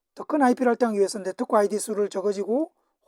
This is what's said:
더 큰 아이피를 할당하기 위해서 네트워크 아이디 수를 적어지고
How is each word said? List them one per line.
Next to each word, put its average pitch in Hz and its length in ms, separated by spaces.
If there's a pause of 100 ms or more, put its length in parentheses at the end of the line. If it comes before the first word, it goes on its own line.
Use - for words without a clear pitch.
(160)
더 - 80
큰 302 180
아이피를 247 280
할당하기 226 280
위해서 196 220
네트워크 190 380
아이디 208 200
수를 202 320
적어지고 208 640 (340)